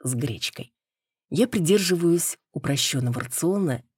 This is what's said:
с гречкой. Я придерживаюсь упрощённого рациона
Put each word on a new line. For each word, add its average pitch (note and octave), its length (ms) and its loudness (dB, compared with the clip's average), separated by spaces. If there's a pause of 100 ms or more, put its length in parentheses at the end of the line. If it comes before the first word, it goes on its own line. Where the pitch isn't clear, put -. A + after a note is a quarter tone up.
с B2+ 100 -4
гречкой. - 580 -6 (580)
Я A#3 180 2
придерживаюсь F3 920 2 (140)
упрощённого B2+ 680 -2
рациона E3 600 -2 (160)